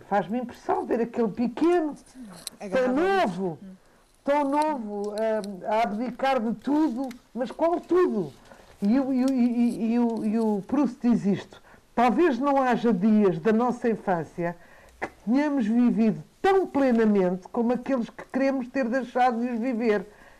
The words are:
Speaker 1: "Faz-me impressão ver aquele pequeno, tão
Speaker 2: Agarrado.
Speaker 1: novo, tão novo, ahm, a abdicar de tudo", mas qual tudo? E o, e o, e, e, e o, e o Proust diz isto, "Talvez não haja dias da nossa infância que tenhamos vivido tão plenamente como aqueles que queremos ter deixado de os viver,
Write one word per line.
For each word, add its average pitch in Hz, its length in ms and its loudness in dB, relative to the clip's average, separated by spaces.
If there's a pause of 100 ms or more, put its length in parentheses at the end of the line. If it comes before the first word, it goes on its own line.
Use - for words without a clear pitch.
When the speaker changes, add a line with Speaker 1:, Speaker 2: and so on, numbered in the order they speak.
Speaker 1:
"Faz-me 196 300 -2
impressão - 460 -6
ver 226 160 -2
aquele 233 280 -2
pequeno, 294 680 0 (640)
tão 208 80 -12
Speaker 2:
Agarrado. 254 340 0
Speaker 1:
novo, 214 580 -2 (680)
tão 285 200 2
novo, 240 680 -2
ahm, 208 540 -4
a 220 160 0
abdicar 247 580 -2
de 220 140 -2
tudo", 277 540 -2 (260)
mas 247 160 -6
qual 330 300 0
tudo? 233 520 0 (480)
E 214 200 2
o, 269 120 -2
e 254 120 0
o, 269 80 0
e, - 20 0
e, 240 600 0
e 240 40 2
o, 226 260 0
e 220 140 0
o 214 280 0
Proust 277 360 -2
diz 220 240 2
isto, - 360 -4 (320)
"Talvez 247 440 4
não 277 240 2
haja 240 300 2
dias 196 460 4
da 214 140 0
nossa 240 360 0
infância 175 680 -4 (460)
que - 80 -8 (160)
tenhamos 277 420 0
vivido 220 560 2 (200)
tão 381 240 4
plenamente 214 840 2
como 233 240 -2
aqueles 247 380 -4
que - 220 -20
queremos 269 360 -2
ter 269 200 -4
deixado 247 520 0
de 247 120 -4
os 226 80 -4
viver, 220 440 -2 (360)